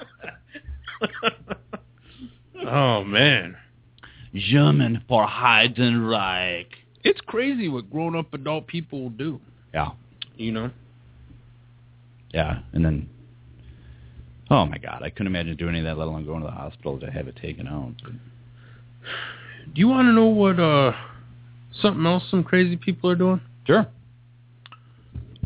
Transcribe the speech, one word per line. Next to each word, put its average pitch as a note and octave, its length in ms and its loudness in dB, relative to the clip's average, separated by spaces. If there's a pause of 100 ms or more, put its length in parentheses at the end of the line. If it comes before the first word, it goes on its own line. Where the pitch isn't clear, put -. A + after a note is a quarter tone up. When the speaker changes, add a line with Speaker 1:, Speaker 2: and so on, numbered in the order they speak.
(2750)
Speaker 1:
Oh, B2 320 2
man. G#2 520 2 (800)
Speaker 2:
German B2 720 4
for A2+ 180 4
Heidenreich. A2+ 1400 2 (360)
Speaker 1:
It's G4+ 180 0
crazy A#3+ 480 -4
what A#2+ 200 -6
grown-up E3 440 -6
adult D3+ 340 -8
people C#3+ 420 -8
do. C3+ 300 -8 (340)
Speaker 2:
Yeah. D2+ 180 -4 (440)
Speaker 1:
You A2+ 160 -6
know? A2+ 200 -6 (1600)
Speaker 2:
Yeah, D2+ 280 -2 (140)
and E2 120 0
then, D2 240 -2 (1400)
oh B2 140 4
my D2 120 -6
God, D2+ 240 -12
I D2 80 -8
couldn't G2+ 180 -6
imagine E2+ 280 -4
doing E2+ 140 -4
any E2+ 100 -2
of D#2+ 60 -4
that, D#2+ 120 -4
let D#2+ 120 -4
alone D#2 160 -8
going D#2 160 -8
to D2+ 60 -8
the - 40 -10
hospital C#2 480 -10
to C2+ 100 -12
have C2+ 180 -8
it B1+ 100 -16
taken - 300 -12
out. C#2+ 260 -10 (100)
Speaker 1:
Do B1 80 -16 (1700)
you G#3 80 6
wanna B3+ 240 6
know A3+ 160 8
what, G3+ 320 4
uh, D3 320 4 (920)
something G3 240 2
else F3+ 240 2
some F3+ 140 2
crazy F3+ 320 4
people F3+ 340 -2
are F3+ 60 2
doing? F3+ 240 2 (260)
Speaker 2:
Sure. G3+ 220 4 (1600)